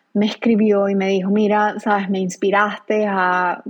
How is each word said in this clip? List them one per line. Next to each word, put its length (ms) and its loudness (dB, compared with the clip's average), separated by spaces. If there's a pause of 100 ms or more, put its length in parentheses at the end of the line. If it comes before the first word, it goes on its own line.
(120)
me 140 2
escribió 600 2
y 80 -2
me 100 0
dijo, 240 0
"Mira, 480 2
sabes, 320 -2
me 80 -2
inspiraste 920 -2
a 600 0